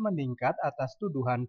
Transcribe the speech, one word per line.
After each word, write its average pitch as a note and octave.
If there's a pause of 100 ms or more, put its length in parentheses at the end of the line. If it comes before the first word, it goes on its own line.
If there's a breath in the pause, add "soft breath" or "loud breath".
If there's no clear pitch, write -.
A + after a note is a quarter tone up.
meningkat C#3+
atas C#3+
tuduhan B2+